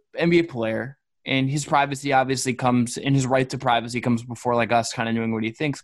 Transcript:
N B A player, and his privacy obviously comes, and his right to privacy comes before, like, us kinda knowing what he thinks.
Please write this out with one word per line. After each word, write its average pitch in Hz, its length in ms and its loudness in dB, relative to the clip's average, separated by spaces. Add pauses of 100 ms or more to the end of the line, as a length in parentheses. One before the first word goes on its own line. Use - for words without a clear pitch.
(160)
N 170 140 2
B 170 100 6
A 165 40 4
player, 113 540 -4 (280)
and 135 240 0
his 143 160 -2
privacy 139 480 0
obviously 131 400 2
comes, 123 440 0
and 139 180 0
his 135 100 4
right 131 240 2
to 135 80 -6
privacy 120 420 0
comes 117 240 0
before, 120 320 -4
like, 117 160 2
us 120 220 2
kinda 113 180 -2
knowing 113 220 -2
what 110 100 -2
he 110 80 -4
thinks. 147 320 -4